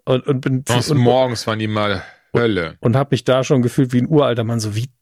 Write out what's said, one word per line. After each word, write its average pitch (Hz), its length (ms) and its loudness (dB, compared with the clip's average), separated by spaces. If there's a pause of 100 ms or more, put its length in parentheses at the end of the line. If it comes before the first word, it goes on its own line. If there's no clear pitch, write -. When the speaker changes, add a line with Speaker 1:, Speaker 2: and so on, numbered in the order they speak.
Speaker 1:
und, 127 220 -2
und 135 140 -2
bin 135 260 -4
Speaker 2:
Sonst 123 240 0
Speaker 1:
und 139 80 2
Speaker 2:
morgens 120 480 2
waren 107 120 -2
die 110 100 -2
mal 104 340 -2 (320)
Hölle. 95 460 0
Speaker 1:
und 117 140 0
hab 139 160 0
mich 127 140 -2
da 131 200 2
schon 131 180 2
gefühlt 120 320 0
wie 123 80 2
ein 127 60 -2
uralter 123 360 2
Mann, 117 160 -4
so 107 160 -6
wie 120 140 -4 (100)